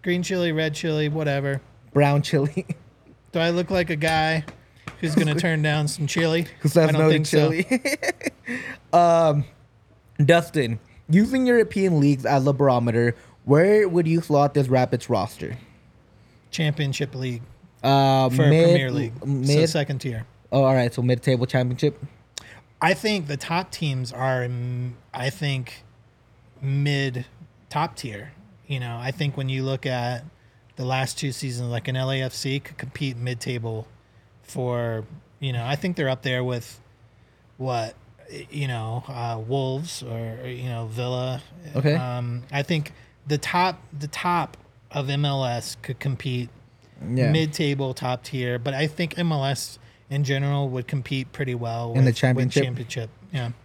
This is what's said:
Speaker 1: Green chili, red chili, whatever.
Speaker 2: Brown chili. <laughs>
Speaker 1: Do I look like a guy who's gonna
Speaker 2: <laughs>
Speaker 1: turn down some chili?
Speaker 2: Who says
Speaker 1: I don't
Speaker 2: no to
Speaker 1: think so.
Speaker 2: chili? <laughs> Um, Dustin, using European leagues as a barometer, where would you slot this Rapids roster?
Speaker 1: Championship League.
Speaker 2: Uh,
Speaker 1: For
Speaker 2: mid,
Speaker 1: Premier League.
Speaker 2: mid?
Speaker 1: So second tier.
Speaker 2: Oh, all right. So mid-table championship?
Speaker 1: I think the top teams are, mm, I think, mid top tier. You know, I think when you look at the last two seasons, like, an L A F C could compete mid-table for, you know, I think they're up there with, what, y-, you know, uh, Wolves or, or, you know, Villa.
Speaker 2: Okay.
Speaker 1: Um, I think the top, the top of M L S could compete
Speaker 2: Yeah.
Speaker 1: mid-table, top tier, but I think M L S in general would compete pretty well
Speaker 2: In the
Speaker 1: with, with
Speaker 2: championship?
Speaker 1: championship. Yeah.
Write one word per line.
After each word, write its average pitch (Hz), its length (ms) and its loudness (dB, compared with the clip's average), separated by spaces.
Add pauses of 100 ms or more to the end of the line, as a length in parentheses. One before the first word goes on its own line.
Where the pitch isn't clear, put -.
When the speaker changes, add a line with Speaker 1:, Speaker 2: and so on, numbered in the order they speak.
Speaker 1:
Green 180 200 0
chili, 175 300 0
red 156 220 0
chili, 151 340 -2
whatever. 139 520 -2 (340)
Speaker 2:
Brown 143 280 6
chili. 147 440 0 (340)
<laughs> - 320 -20
Speaker 1:
Do 170 60 -2
I 165 120 2
look 175 200 -2
like 180 200 0
a 160 60 -2
guy 160 480 0 (560)
who's 156 140 -2
gonna 151 200 4
Speaker 2:
<laughs> 175 120 -2
Speaker 1:
turn 160 160 0
down 151 260 2
some 147 180 -4
chili? 165 400 0 (140)
Speaker 2:
Who 156 80 2
says 156 200 6
Speaker 1:
I 151 40 4
don't 147 80 4
Speaker 2:
no 156 80 6
to 160 60 8
Speaker 1:
think 156 120 2
so. 156 260 4
Speaker 2:
chili? 165 200 0
<laughs> 269 260 0 (960)
Um, 165 520 6 (760)
Dustin, 147 580 2 (280)
using 247 380 4
European 202 540 4
leagues 139 260 4
as 135 200 2
a 143 60 4
barometer, 120 600 4 (300)
where 190 440 4
would 170 200 2
you 165 120 4
slot 143 340 2
this 143 140 2
Rapids 127 400 2
roster? 113 480 -2 (920)
Speaker 1:
Championship 147 640 -2
League. 127 280 -6 (420)
Speaker 2:
Uh, 135 460 6
Speaker 1:
For 131 180 4
Speaker 2:
mid, 160 160 6
Speaker 1:
Premier 170 260 6
League. 113 340 -4
Speaker 2:
mid? 135 220 -2 (140)
Speaker 1:
So 165 60 4
second 143 340 -2
tier. 113 260 -8 (240)
Speaker 2:
Oh, 135 140 4
all 131 100 6
right. 123 180 2
So 127 100 -4
mid-table 123 440 2
championship? 127 560 0 (800)
Speaker 1:
I 175 120 4
think 202 340 -2
the 147 80 -4
top 175 340 -4
teams 127 420 -4
are, 127 360 0
mm, 123 440 -6 (220)
I 127 160 -4
think, 135 540 -6 (760)
mid 139 680 -2 (420)
top 160 280 -2
tier. 107 360 -12 (340)
You 135 140 -6
know, 120 200 -8
I 131 120 -6
think 143 240 -4
when 135 120 -6
you 131 140 -4
look 135 240 -4
at 123 380 -4 (520)
the 127 80 -6
last 131 340 -2
two 143 140 -4
seasons, 123 380 -6
like, 117 180 -6
an 127 80 -4
L 131 140 -2
A 135 120 -2
F 127 100 -6
C 135 260 -4
could - 200 -12
compete 131 380 -6
mid-table 117 720 -6 (560)
for, 120 640 -4 (340)
you 135 140 -4
know, 120 120 -4
I 139 120 -2
think 180 200 -4
they're 143 120 0
up 131 140 -2
there 127 220 -2
with, 123 360 -6 (760)
what, 117 380 -4 (360)
y-, - 200 -16
you 143 180 -4
know, 117 400 -6
uh, 120 380 -8
Wolves 135 560 -4
or, 117 400 -8
or, 127 60 -10
you 127 200 -10
know, 117 180 -8
Villa. 127 560 -6 (340)
Speaker 2:
Okay. 147 180 2
Speaker 1:
Um, 123 480 -4 (100)
I 143 100 0
think 151 300 -2 (340)
the 147 120 -2
top, 180 420 0 (180)
the 147 100 -8
top 175 480 -2 (340)
of 139 200 -4
M 143 140 0
L 139 200 0
S 120 380 -4
could 131 180 -10
compete 123 480 -4 (580)
Speaker 2:
Yeah. 127 260 2
Speaker 1:
mid-table, 147 600 0
top 127 300 -4
tier, 123 340 -4
but 127 160 -4
I 147 120 0
think 160 320 -4
M 170 140 0
L 139 120 0
S - 340 -4 (300)
in 139 160 -2
general 139 460 0
would 127 180 -6
compete 131 440 -4
pretty 131 220 -4
well 117 360 -6
Speaker 2:
In 117 60 -2
the - 40 4
Speaker 1:
with, 131 60 8
with 120 100 4
Speaker 2:
championship? 127 480 2
Speaker 1:
championship. 120 460 -8 (220)
Yeah. 123 180 -4 (140)